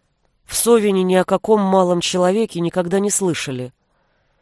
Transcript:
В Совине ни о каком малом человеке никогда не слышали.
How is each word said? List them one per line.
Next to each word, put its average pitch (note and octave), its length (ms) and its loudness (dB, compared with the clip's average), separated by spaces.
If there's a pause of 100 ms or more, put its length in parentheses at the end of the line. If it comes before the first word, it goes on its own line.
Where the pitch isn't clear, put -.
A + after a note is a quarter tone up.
(440)
В - 100 -12
Совине G#3 480 2
ни F#3 120 2
о F#3 100 2
каком G#3 360 0
малом F#3 400 2
человеке F#3 600 -2
никогда F3 400 -2
не G3+ 100 -2
слышали. C#3 640 -4 (680)